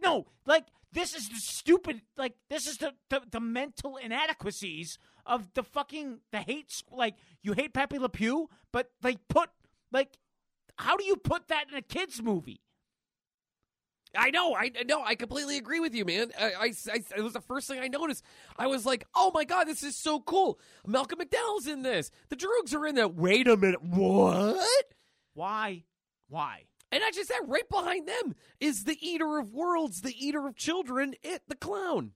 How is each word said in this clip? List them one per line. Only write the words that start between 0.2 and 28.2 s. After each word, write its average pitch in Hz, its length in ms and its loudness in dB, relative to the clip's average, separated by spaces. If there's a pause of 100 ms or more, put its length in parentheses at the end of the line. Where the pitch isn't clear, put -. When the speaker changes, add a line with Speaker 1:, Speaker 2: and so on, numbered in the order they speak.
Speaker 1:
like, 311 220 4 (260)
this 339 220 -4
is 220 140 -8
the 233 80 -12
stupid, 311 680 2 (140)
like, 262 200 -4 (120)
this 277 180 -4
is 294 120 -10
the, 277 160 -4 (160)
the, 269 100 0 (100)
the 226 100 -6
mental 254 560 -6
inadequacies 220 1000 -6 (260)
of 233 300 -2
the 254 80 -2
fucking, 285 580 -8 (120)
the 208 80 -4
hate, 269 280 -8
squ-, - 280 -14
like, 233 200 0 (260)
you 208 100 -2
hate 269 200 0
Pepe 269 260 -2
Le 254 100 0
Pew, 262 420 0 (220)
but 247 180 -2 (120)
they 247 140 0 (120)
put, 330 220 4 (420)
like, 269 260 0 (600)
how 294 180 4
do 403 80 -2
you 381 120 4
put - 320 -2
that 302 200 0
in 285 80 -10
a 262 60 -8
kid's 339 400 -6
movie? 190 380 -4 (1600)
Speaker 2:
I 240 140 6
know, 330 260 2
I, 233 160 0 (140)
no, 294 160 2
I 226 140 0
completely 277 420 -4
agree 269 220 -4
with 311 140 -2
you, 214 120 0
man. 214 340 -2
I, 214 120 0
I, 214 200 -2 (180)
I, 220 140 -2 (120)
it 208 40 -2
was 220 140 -4
the 233 80 -6
first 262 260 -6
thing 269 100 -6
I 262 100 -4
noticed. 285 360 -4 (320)
I 254 100 -2
was 262 200 0
like, 254 180 0 (100)
"Oh 370 200 6
my 311 100 2
God, 349 200 2
this 311 180 -6
is 277 140 -8
so 302 220 0
cool. 330 400 2 (280)
Malcolm 262 320 0
McDowell's 415 480 -2
in 285 160 -8
this. 220 280 -2 (200)
The 285 60 -6
Droogs 359 380 0
are 302 120 0
in 302 80 -2
that." 214 220 4
Wait 196 300 6
a 226 120 10
minute, 185 240 4
what? 196 1120 4 (400)
Speaker 1:
Why? 196 500 -4 (440)
Why? 135 360 -8 (260)
Speaker 2:
And 294 140 0
I 440 60 2
just 370 180 -6
said 494 180 -2
right 294 220 0
behind 359 400 -2
them 403 260 -4 (260)